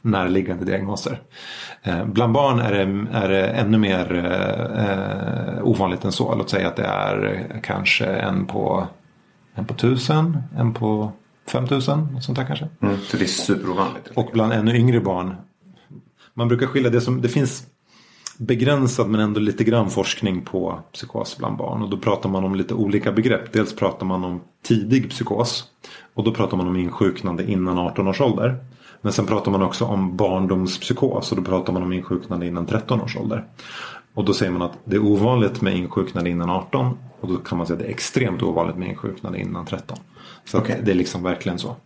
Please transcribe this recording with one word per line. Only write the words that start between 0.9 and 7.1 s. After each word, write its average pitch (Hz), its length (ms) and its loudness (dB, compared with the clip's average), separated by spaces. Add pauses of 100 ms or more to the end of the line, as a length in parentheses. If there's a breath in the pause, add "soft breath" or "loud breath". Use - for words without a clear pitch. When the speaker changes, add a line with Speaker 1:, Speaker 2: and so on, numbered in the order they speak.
Speaker 1:
Eh, 87 220 -2
bland 113 280 2
barn 139 260 4
är 113 120 2
det, 98 360 0 (100)
är 98 120 0
det 95 180 4
ännu 107 300 4
mer, 95 380 2
eh, 95 720 0
eh, 98 760 -2
ovanligt 98 420 2
än 98 60 0
så. - 240 0
Låt - 140 -2
säga 92 180 0
att - 80 -2
det - 100 -2
är 101 760 -2